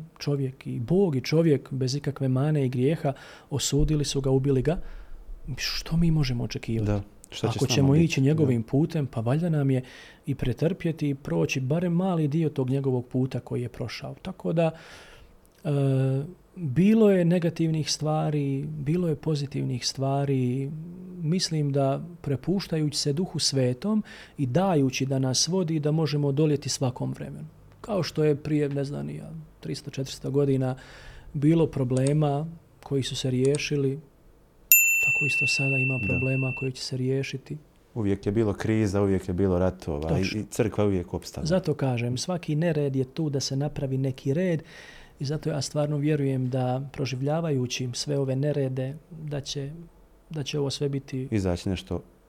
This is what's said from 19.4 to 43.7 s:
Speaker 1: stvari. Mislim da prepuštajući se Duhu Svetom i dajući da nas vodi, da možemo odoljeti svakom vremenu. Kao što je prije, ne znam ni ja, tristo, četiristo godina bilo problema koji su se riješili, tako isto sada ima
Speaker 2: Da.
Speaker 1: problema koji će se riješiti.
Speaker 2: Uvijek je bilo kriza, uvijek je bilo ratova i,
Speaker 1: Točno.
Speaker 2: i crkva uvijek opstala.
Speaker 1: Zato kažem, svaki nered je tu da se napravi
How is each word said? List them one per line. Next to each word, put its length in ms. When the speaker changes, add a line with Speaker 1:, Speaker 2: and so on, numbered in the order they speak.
Speaker 1:
stvari. 840
Mislim 560
da 280
prepuštajući 800
se 140
Duhu 260
Svetom 640
i 80
dajući 600
da 120
nas 300
vodi, 320
da 100
možemo 380
odoljeti 400
svakom 440
vremenu. 340
Kao 220
što 220
je 120
prije, 320
ne 160
znam 220
ni 100
ja, 140
tristo, 300
četiristo 400
godina 440
bilo 340
problema 800
koji 200
su 140
se 140
riješili, 720
tako 220
isto 220
sada 300
ima 200
Speaker 2:
Da. 100
Speaker 1:
problema 440
koji 200
će 100
se 140
riješiti. 600
Speaker 2:
Uvijek 320
je 60
bilo 200
kriza, 500
uvijek 260
je 60
bilo 240
ratova 600
i, 40
Speaker 1:
Točno. 180
Speaker 2:
i 40
crkva 400
uvijek 300
opstala. 320
Speaker 1:
Zato 280
kažem, 440
svaki 360
nered 420
je 80
tu 260
da 100
se 160
napravi 420